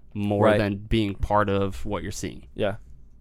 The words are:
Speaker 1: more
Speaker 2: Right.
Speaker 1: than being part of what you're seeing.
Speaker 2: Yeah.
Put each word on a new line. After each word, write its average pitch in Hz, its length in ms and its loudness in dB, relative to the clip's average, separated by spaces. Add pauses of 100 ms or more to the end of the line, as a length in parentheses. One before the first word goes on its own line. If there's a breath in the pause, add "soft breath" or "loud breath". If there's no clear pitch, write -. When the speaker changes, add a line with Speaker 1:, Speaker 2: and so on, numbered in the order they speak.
(140)
Speaker 1:
more 104 320 2
Speaker 2:
Right. 107 120 6
Speaker 1:
than 101 200 0
being 104 380 0
part 104 340 2
of 98 360 0
what 101 180 -4
you're 95 80 -6
seeing. - 420 -10
Speaker 2:
Yeah. 101 220 -2 (460)